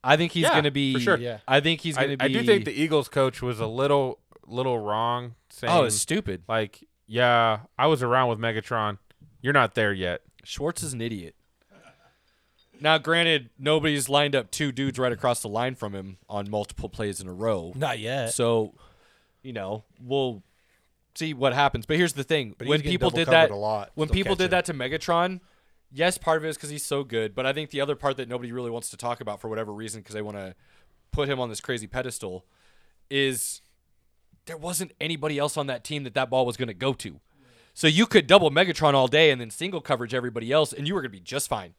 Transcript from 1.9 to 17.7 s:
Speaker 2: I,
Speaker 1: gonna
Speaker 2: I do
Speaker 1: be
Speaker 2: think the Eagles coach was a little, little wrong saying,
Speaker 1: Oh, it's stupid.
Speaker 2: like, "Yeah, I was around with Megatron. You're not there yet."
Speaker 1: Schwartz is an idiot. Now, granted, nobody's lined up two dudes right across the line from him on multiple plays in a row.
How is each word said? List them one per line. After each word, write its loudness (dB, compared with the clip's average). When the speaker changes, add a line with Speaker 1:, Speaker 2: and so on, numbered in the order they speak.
Speaker 2:
I, 2
Speaker 1:
gonna -2
Speaker 2:
I 2
do 2
Speaker 1:
be -2
Speaker 2:
think 4
the -4
Eagles 0
coach 0
was -4
a -4
little, 0
little -2
wrong -2
saying, -2
Speaker 1:
Oh, 6
it's 2
stupid. -4
Speaker 2:
like, -2
"Yeah, 4
I 4
was 2
around 4
with -2
Megatron. -2
You're 0
not 4
there 2
yet." -4
Speaker 1:
Schwartz -6
is -8
an -10
idiot. -8
Now, 4
granted, 0
nobody's 2
lined 2
up 0
two -2
dudes -4
right 0
across 0
the -10
line -2
from -8
him -12
on -6
multiple -6
plays -6
in -12
a -12
row. -4